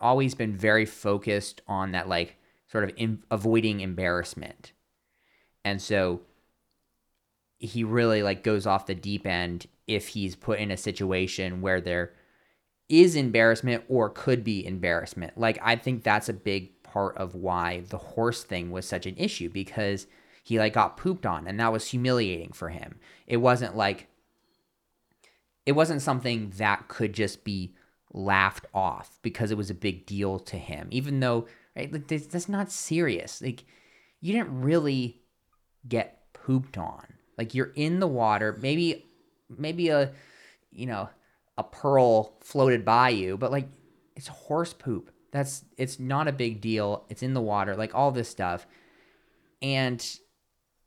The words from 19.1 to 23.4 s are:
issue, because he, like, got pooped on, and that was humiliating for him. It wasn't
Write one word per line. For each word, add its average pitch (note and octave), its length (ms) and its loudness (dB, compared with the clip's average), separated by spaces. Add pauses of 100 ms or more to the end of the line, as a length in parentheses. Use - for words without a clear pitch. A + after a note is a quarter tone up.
issue, D#3 320 -4
because G2+ 580 -4 (360)
he, A2+ 160 -2
like, G#2+ 140 2
got G#2+ 240 2
pooped F3+ 280 -2
on, E2+ 220 -4
and G2+ 120 -4
that A2+ 120 2
was A2 160 -2
humiliating A#2+ 640 0
for E2 180 -10
him. - 300 -14 (280)
It A#2 100 0
wasn't A#2+ 380 2